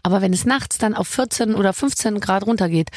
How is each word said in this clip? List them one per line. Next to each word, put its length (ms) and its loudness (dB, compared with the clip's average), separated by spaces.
aber 200 2
wenn 120 2
es 100 0
nachts 340 0
dann 160 0
auf 140 -2
vierzehn 480 -2
oder 160 2
fünfzehn 480 -2
Grad 280 0
runtergeht, 500 2